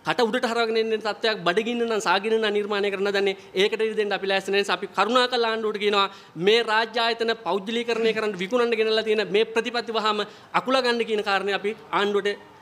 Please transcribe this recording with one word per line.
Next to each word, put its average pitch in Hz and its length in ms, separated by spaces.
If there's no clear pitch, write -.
කට 160 240
උඩට 247 240
හරවගෙන 226 280
එන්න 220 200
තත්ත්වයක් 214 460
බඩගින්න 226 420
නම් 220 160
සාගින්න 202 360
නම් 214 160
නිර්මාණය 202 360
කරන්න 196 240
දන්නේ. 196 240
ඒකට 208 280
ඉඩ 220 160
දෙන්න 202 200
අපි 190 100
ලෑස්ති 196 220
නැහැ. 196 120
ඒ 196 40
නිසා 180 140
අපි 196 80
කරුණාකර 247 580
ආණ්ඩුවට 220 340
කියනවා 202 280
මේ 208 280
රාජ්‍ය 226 360
ආයතන 226 440
පෞද්ගලීකරණය 226 680
කරන්න 214 200
විකුණන්න 233 400
ගෙනල්ලා 220 320
තියෙන 214 240
මේ 214 160
ප්‍රතිපත්ති 226 480
වහාම 208 320
අකුල 254 320
ගන්න 233 240
කියන 208 180
කාරණේ 196 300
අපි 196 240
ආණ්ඩුවට 202 720